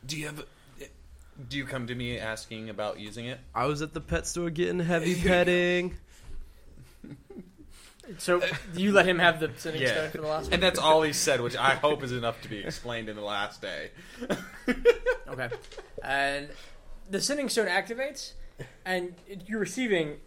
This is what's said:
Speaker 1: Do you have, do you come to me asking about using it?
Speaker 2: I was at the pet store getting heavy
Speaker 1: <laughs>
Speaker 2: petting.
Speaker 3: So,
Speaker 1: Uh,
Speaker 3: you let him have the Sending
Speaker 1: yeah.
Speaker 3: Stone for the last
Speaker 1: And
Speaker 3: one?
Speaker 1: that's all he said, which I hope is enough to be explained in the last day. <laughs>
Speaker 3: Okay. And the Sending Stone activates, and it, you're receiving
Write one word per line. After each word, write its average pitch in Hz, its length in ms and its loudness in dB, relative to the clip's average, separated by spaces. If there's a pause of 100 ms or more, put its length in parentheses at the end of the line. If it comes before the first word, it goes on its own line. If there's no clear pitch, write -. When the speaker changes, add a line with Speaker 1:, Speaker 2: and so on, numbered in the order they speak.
Speaker 1:
Do 147 140 -6
you 151 80 -6
have, 151 180 -10 (1040)
do 135 80 -6
you 139 80 -4
come 127 220 -6
to 120 80 -4
me 120 240 -4
asking 110 500 -8
about 104 320 -4
using 107 260 -10
it? 127 120 -8 (160)
Speaker 2:
I 117 120 0
was 147 140 -2
at 156 140 -6
the 160 60 -6
pet - 260 -4
store 170 240 -4
getting 175 300 0
heavy 170 340 2
Speaker 1:
<laughs> 175 140 2
Speaker 2:
petting. 180 680 4 (2250)
Speaker 3:
So, 180 240 2
Speaker 1:
Uh, 175 40 2 (280)
Speaker 3:
you 190 180 4
let 185 160 10
him 180 120 4
have 170 200 6
the 156 160 0
Sending 156 260 -6
Speaker 1:
yeah. 123 100 4
Speaker 3:
Stone 156 180 2
for - 80 -8
the 151 80 -4
last 156 200 -2
Speaker 1:
And - 80 0
Speaker 3:
one? 175 60 4
Speaker 1:
that's 180 180 4
all 156 240 8
he 151 120 2
said, 135 260 2
which 120 160 -2
I 131 200 6
hope 147 260 2
is 123 100 -4
enough 117 300 -4
to 107 60 -12
be 107 100 -8
explained 113 500 -8
in 104 80 -8
the 104 60 -10
last 104 400 -4
day. 87 280 -8 (380)
<laughs> - 20 -6 (1000)
Speaker 3:
Okay. - 200 -6 (560)
And 139 440 -2 (600)
the 190 120 -4
Sending 277 280 -2
Stone 208 200 0
activates, 226 640 -4 (520)
and 180 300 -2 (120)
it, 190 220 -14
you're 214 120 -2
receiving 180 680 0